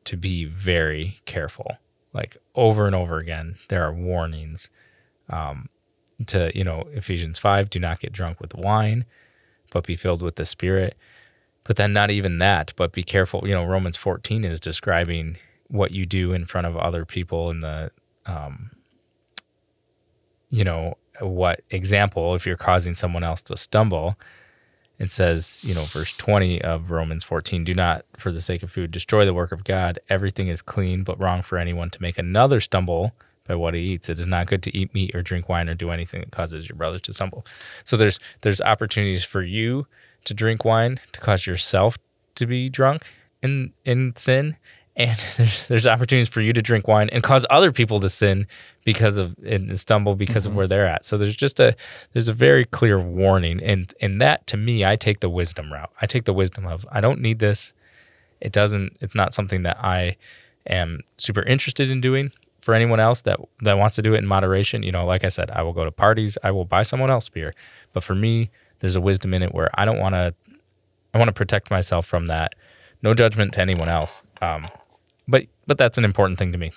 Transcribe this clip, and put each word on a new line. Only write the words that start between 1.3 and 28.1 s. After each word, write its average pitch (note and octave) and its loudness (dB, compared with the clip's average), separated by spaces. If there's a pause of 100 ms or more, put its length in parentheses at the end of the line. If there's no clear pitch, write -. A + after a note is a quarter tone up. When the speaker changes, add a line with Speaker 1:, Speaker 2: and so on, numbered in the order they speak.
Speaker 1:
Like, - -8 (180)
over A2 4
and F#2+ 2
over F2 -2
again, E2 -8 (120)
there F2+ 0
are D2+ -2
warnings, D#2+ -6 (640)
um, C#2+ -8 (580)
to, F2 0
you F#2+ -2
know, E2 -6
Ephesians E2+ -6
five, G2+ 2
"Do - -6
not E2 -4
get - -10
drunk E2+ -6
with - -14
wine, G#2+ 0 (680)
but F2 -2
be E2+ -6
filled F2 -2
with E2+ -6
the D#2+ -6
Spirit." F#2 -2 (680)
But - 0
then G2+ 2
not G#2 4
even G2 0
that, F2+ 2
but F2 0
be F2+ -6
careful. F#2+ 0
You G2 0
know, F2+ 0
Romans F#2 -2
fourteen G#2+ -4
is E2 -4
describing E2 -2 (320)
what G2 0
you F#2 -4
do F#2 0
in F2 -2
front F2 -4
of E2 -6
other E2+ -2
people E2+ -6
in E2 -8
the, D#2 -8 (340)
um, D2+ -12 (1800)
you A2 0
know, E2 -4 (240)
what F2+ 0 (100)
example, F#2+ 0
if F2 -4
you're F2+ -2
causing F2 0
someone E2+ -4
else D#2+ -4
to - -10
stumble. F#2+ 0 (840)
It F#2+ -4
says, E2 0
you F#2 -2
know, E2 -2
verse D#2 -8
twenty F#2 2
of E2 -4
Romans D#2+ -4
fourteen, E2+ -4
"Do F2 -2
not, E2+ 0 (120)